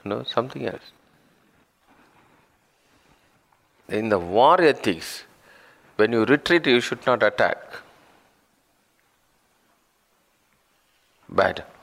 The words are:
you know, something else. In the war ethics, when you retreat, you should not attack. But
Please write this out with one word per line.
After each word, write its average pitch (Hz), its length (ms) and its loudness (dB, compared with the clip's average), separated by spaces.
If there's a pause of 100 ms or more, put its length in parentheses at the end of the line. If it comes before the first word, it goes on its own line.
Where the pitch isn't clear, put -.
you 139 60 -10
know, 120 140 -6
something 131 420 -6
else. - 280 -12 (3000)
In 107 180 -4
the 104 100 2
war 113 440 4
ethics, 117 640 -2 (720)
when 110 160 2
you 113 100 2
retreat, 147 420 2
you 123 140 4
should - 260 -8
not 120 160 2
attack. 104 360 0 (3750)
But 92 400 -2 (140)